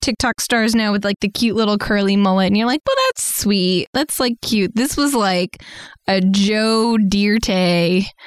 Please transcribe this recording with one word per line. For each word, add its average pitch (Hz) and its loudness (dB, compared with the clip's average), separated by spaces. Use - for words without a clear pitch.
TikTok 240 -2
stars 226 0
now 214 2
with, 202 -2
like, 202 0
the 202 -2
cute 220 -2
little 208 2
curly 202 0
mullet, 190 2
and 202 0
you're 226 0
like, 254 -2
"Well, 539 0
that's - -6
sweet. 185 0
That's, 294 -2
like, 240 0
cute." 196 -2
This 254 -2
was, 285 0
like, 190 -2
a 190 2
Joe 214 2
Dierte. 190 2